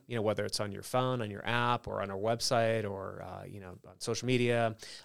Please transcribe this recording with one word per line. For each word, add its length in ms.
you 80
know, 80
whether 220
it's 160
on 100
your 100
phone, 400
on 80
your 160
app, 420
or 140
on 80
our 80
website, 720
or, 340
uh, 220
you 140
know, 160
on 120
social 260
media. 500